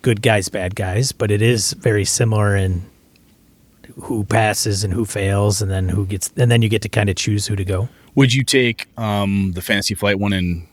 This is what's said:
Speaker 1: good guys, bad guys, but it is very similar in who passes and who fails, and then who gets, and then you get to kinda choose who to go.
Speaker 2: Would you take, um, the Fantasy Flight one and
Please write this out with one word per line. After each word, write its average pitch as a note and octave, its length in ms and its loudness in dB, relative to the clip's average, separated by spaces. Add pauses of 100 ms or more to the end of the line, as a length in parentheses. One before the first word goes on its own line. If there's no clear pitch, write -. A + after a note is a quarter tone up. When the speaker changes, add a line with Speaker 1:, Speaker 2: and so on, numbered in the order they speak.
Speaker 1:
good A2+ 200 2
guys, G#2+ 260 2
bad F#2 260 -4
guys, G#2 380 -2
but G#2 180 -2
it G#2 100 2
is A2+ 340 2
very G#2 300 0
similar G#2+ 520 2
in F#2 280 0 (1160)
who G#2+ 220 -4
passes G#2+ 600 0
and F#2+ 80 -2
who A2 120 -2
fails, G2+ 580 0
and G2 80 -2
then F#2+ 180 0
who G2 160 0
gets, F#2+ 320 -6
and A#2+ 140 4
then A#2 120 4
you A2 60 2
get G#2+ 140 0
to G#2 60 -8
kinda G2+ 260 0
choose G#2 320 -2
who G#2 100 -2
to F#2+ 80 -4
go. F#2+ 240 -2 (280)
Speaker 2:
Would C3+ 180 6
you C3+ 100 2
take, B2 420 0 (120)
um, G2+ 540 0
the F2 100 -6
Fantasy G#2 320 -2
Flight G2+ 240 0
one G2+ 140 0
and F2 400 -2